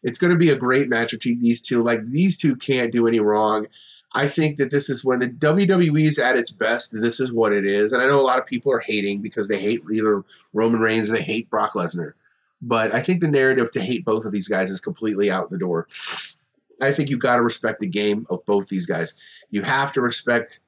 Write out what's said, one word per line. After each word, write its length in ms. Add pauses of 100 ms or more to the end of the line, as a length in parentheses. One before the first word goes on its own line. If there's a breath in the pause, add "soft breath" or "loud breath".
it's 160
gonna 160
be 160
a 40
great 340
match 200
between 300
these 200
two. 220
Like, 240
these 320
two 180
can't 360
do 160
any 120
wrong. 460 (480 loud breath)
I 140
think 300
that 120
this 200
is 140
when 140
the 100
W 380
W 320
E 80
is 140
at 180
its 140
best. 500
This 180
is 140
what 180
it 140
is. 280
And 100
I 40
know 120
a 20
lot 160
of 80
people 260
are 80
hating 440
because 240
they 120
hate 220 (100)
either 320 (300 loud breath)
Roman 280
Reigns 280
or 40
they 100
hate 260
Brock 240
Lesnar. 400 (480)
But 320
I 80
think 200
the 60
narrative 440
to 100
hate 240
both 180
of 80
these 160
guys 220
is 100
completely 520
out 180
the 80
door. 300 (920 loud breath)
I 120
think 180
you've 100
gotta 220
respect 380
the 80
game 420
of 160
both 240
these 160
guys. 300 (340 loud breath)
You 140
have 300
to 80
respect 680